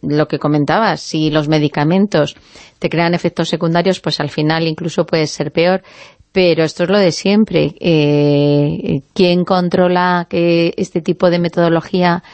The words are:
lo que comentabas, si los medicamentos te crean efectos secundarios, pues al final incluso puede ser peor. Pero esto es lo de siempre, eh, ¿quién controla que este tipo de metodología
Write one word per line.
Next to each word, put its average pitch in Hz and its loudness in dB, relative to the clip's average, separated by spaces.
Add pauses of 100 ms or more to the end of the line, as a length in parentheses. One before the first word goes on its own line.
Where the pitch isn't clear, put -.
lo 147 0
que 151 -4
comentabas, 151 0
si 156 -2
los 151 0
medicamentos 156 0 (440)
te 170 -4
crean 170 0
efectos 170 -4
secundarios, 175 0
pues - -4
al 147 -4
final 160 -2
incluso 160 -4
puede 160 -2
ser - -8
peor. 180 0 (500)
Pero 165 2
esto 165 -4
es 170 0
lo 202 2
de 185 4
siempre, 185 0
eh, 147 0 (140)
¿quién 180 2
controla 180 0
que 170 0
este - -6
tipo 175 0
de 170 2
metodología 170 0 (100)